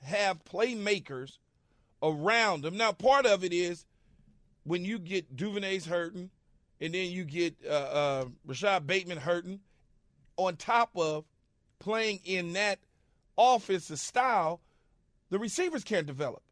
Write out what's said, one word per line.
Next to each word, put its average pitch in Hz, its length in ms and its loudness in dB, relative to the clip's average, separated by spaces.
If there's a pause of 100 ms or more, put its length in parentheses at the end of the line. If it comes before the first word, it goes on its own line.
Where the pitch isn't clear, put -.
have 190 420 0
playmakers 202 880 -2 (680)
around 165 600 2
them, 170 160 -4
now 220 140 2
part 262 340 6
of 196 180 4
it 180 80 -2
is 175 320 -2 (800)
when 175 220 -4
you 220 120 -4
get 175 380 -6
Duvernay's 196 480 -4
hurting, 175 460 -4 (500)
and 165 140 -6
then 185 160 -2
you 180 140 -6
get, 165 320 -2 (120)
uh, 147 40 -4
uh, 143 520 0 (220)
Rashad 165 400 0
Bateman 180 320 -2
hurting, 175 420 -2 (760)
on 185 180 0
top 233 400 2
of 156 300 -2 (560)
playing 214 440 -2
in 180 280 -2
that 196 260 0 (580)
offensive 196 640 4
style, 202 600 2 (720)
the 190 80 0
receivers 277 440 -2
can't 175 240 -2
develop. 139 460 -6